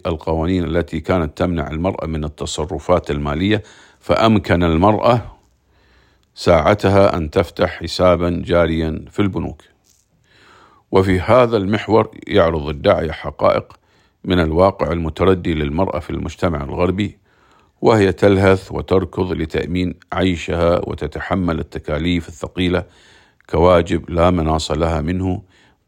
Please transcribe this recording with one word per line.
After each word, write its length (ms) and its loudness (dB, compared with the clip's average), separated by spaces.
القوانين 580 -2
التي 360 -4
كانت 380 -2
تمنع 320 -2
المرأة 360 -4
من 180 -6
التصرفات 840 -4
المالية، 520 -2
فأمكن 600 2
المرأة 600 2
ساعتها 840 2
أن 140 -4
تفتح 500 -2
حسابا 640 0
جاريا 640 0
في 120 -4
البنوك. 400 -4
وفي 300 2
هذا 360 4
المحور 540 0
يعرض 420 2
الداعية 420 0
حقائق 640 -2
من 160 0
الواقع 520 0
المتردي 600 0
للمرأة 440 -2
في 120 -10
المجتمع 540 -4
الغربي، 540 -4
وهي 320 4
تلهث 600 2
وتركض 600 -2
لتأمين 640 -4
عيشها 760 0
وتتحمل 720 -4
التكاليف 720 -4
الثقيلة 560 -4
كواجب 600 2
لا 200 2
مناص 400 0
لها 300 -2
منه 420 -4